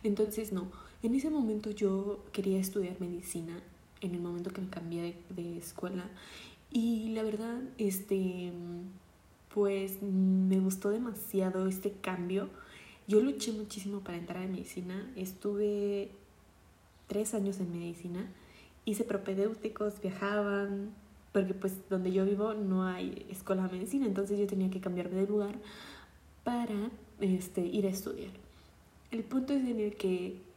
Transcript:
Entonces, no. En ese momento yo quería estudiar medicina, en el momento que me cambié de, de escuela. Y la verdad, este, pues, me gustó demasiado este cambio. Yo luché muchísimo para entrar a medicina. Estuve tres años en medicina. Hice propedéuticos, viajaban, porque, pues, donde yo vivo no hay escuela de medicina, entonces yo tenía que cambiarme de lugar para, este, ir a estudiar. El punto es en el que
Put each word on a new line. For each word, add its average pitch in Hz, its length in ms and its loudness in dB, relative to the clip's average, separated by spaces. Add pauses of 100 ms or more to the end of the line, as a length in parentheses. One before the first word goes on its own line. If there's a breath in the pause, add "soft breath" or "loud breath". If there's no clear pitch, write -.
Entonces, 214 480 2
no. 185 180 -2 (320 loud breath)
En 233 120 2
ese 277 160 2
momento 214 400 2
yo 202 500 0 (120)
quería 190 260 2
estudiar 190 420 -2
medicina, 175 600 -6 (400)
en 180 140 -2
el 175 60 -2
momento 175 320 -4
que 196 80 -6
me 185 100 -4
cambié 170 320 -4
de, 175 400 -6
de 170 160 -6
escuela. 180 500 -6 (640 loud breath)
Y 226 400 2
la 220 140 0
verdad, 226 360 -2 (180)
este, 190 720 0 (1000)
pues, 196 480 2
me 190 560 6
gustó 190 320 4
demasiado 190 760 0
este 190 260 0
cambio. 185 560 -2 (580 loud breath)
Yo 208 140 8
luché 254 320 2
muchísimo 202 480 -6
para 180 160 -6
entrar 180 260 -6
a 185 40 -4
medicina. 185 680 -6
Estuve 202 960 0 (960)
tres 214 280 0
años 196 260 0
en 175 120 -2
medicina. 170 580 -6 (540 loud breath)
Hice 220 200 2
propedéuticos, 202 960 0
viajaban, 202 960 0 (380)
porque, 185 220 4
pues, 190 340 -4
donde 185 240 2
yo 190 120 6
vivo 202 300 2
no 190 300 2
hay 185 460 -4
escuela 190 380 0
de 185 100 -4
medicina, 269 280 2
entonces 196 320 2
yo 202 80 4
tenía 190 240 2
que 185 100 -4
cambiarme 180 360 -2
de 196 100 4
lugar 208 320 0 (880 loud breath)
para, 233 460 0 (300)
este, 185 420 2
ir 196 240 2
a 190 40 4
estudiar. - 420 -6 (800 loud breath)
El 226 140 -2
punto 262 280 0
es 269 120 4
en 233 160 2
el 208 160 2
que 185 440 0 (160)